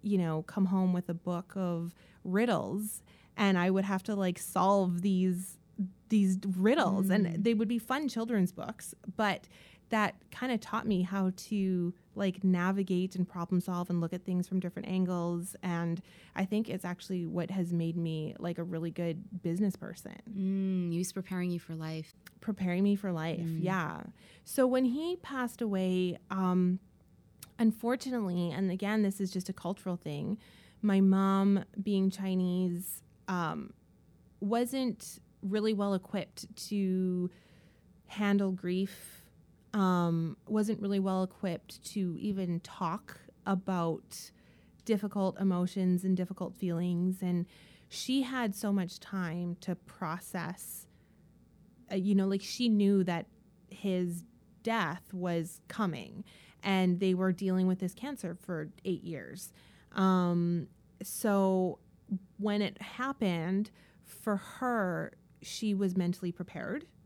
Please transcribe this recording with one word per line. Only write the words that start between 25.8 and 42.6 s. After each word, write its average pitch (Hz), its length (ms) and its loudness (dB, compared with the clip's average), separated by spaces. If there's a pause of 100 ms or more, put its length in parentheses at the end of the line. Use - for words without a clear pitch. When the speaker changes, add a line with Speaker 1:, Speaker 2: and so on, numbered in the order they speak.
Speaker 1:
um, 185 480 2 (800)
unfortunately, 220 920 0
and 185 200 0
again, 202 320 0
this 196 180 0
is 190 100 -2
just 180 180 -4
a 190 40 -4
cultural 185 420 -6
thing, 156 420 -6 (440)
my 196 200 6
mom, 196 640 6 (180)
being 190 280 2
Chinese, 185 920 0 (240)
um, 170 460 -2 (640)
wasn't 240 800 -2 (220)
really 214 320 0
well 202 200 2
equipped - 600 -6 (160)
to 185 600 2 (800)
handle 202 440 2
grief, 185 720 -4 (500)
um, 175 640 2 (100)
wasn't 214 340 0
really 202 180 0
well 190 240 2
equipped - 600 -6
to 180 360 -2
even 185 400 -2
talk - 580 -6 (280)